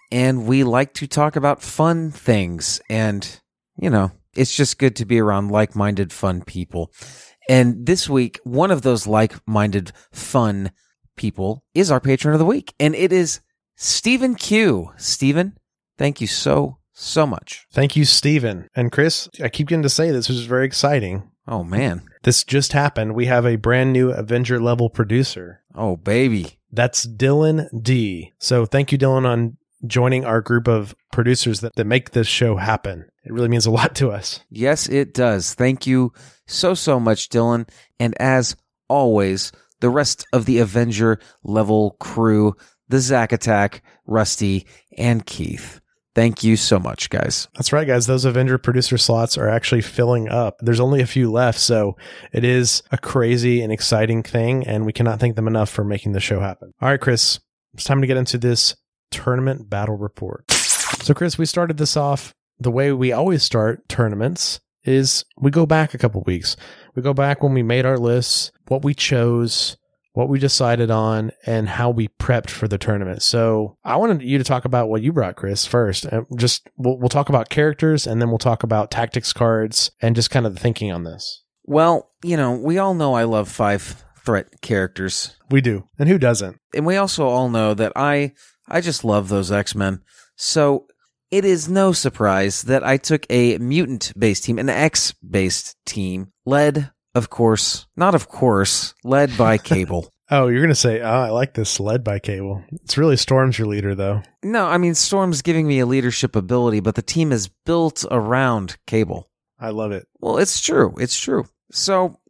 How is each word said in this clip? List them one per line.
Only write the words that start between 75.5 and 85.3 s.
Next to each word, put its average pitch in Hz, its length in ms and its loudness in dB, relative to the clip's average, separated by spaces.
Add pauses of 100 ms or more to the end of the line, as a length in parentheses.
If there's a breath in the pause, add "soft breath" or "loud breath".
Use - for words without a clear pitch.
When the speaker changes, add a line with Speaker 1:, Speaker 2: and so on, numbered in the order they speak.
Speaker 2:
first. 107 400 0
And 113 220 -4 (100)
just 120 400 -2
we'll, 127 220 0
we'll 123 100 0
talk 143 220 0
about 123 180 0
characters, 151 580 0
and 113 140 -2
then 117 80 2
we'll 113 80 0
talk 113 260 0
about 110 280 0
tactics 117 420 -4
cards 110 580 0 (120)
and 117 120 2
just 117 160 0
kind 123 140 0
of 104 80 -2
the 92 80 -14
thinking 110 320 -2
on 85 120 -6
this. - 380 -16 (220)
Speaker 1:
Well, 160 460 2 (120)
you 170 140 -2
know, 131 160 0
we 135 240 -2
all 196 160 0
know 151 220 0
I 117 100 2
love 107 240 0
five - 560 -2 (180)
threat - 380 -4
characters. 95 720 -4 (140)